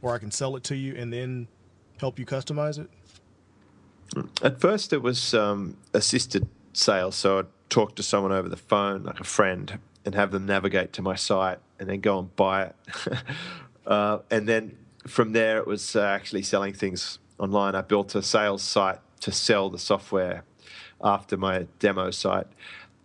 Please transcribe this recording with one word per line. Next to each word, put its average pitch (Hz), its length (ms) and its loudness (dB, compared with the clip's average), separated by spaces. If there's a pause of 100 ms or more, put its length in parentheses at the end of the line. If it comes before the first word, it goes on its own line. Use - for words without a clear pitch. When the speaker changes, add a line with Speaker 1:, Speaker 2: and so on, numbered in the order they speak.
Speaker 1:
or 123 120 -2
I 120 60 -4
can 104 100 -10
sell 135 260 -4
it 127 100 -12
to 143 100 -4
you 135 200 -6
and 120 160 -8
then 123 360 -6 (520)
help 135 200 -4
you 123 60 -8
customize 147 520 -4
it"? 151 120 -14 (1500)
Speaker 2:
At 131 160 2
first, 202 340 2
it 143 80 0
was, 123 320 0
um, 101 440 2 (160)
assisted - 540 0 (260)
sales. 95 420 2
So 98 240 4
I'd 92 80 -4 (220)
talk 110 260 2
to 101 80 -6
someone 98 280 2
over 92 180 0
the 90 80 -8
phone, 101 460 0
like - 160 -8
a - 40 -12
friend, 98 560 0 (260)
and 98 80 -4
have 101 180 2
them 98 140 -2
navigate 95 480 2
to - 80 -8
my 95 140 -2
site 95 440 0 (200)
and 95 100 -10
then 98 120 -4
go 98 180 2
and 90 160 -10
buy 95 300 2
it. 85 100 -16 (320)
<laughs> 127 100 -4 (680)
Uh, 104 360 2 (100)
and 107 180 0
then 110 300 0 (300)
from 110 260 2
there, 110 240 4
it - 80 -2
was, - 300 -4
uh, 107 80 4
actually 98 400 -2
selling 98 280 0
things 95 460 -6 (220)
online. 98 340 0
I 95 80 0
built 98 320 0
a 101 80 0
sales 101 400 2
site 95 380 2 (220)
to - 100 -4
sell 98 400 2
the 90 80 -10
software 92 640 -2 (600)
after 101 320 2
my 92 300 0 (140)
demo 95 320 2
site. 95 340 0 (600)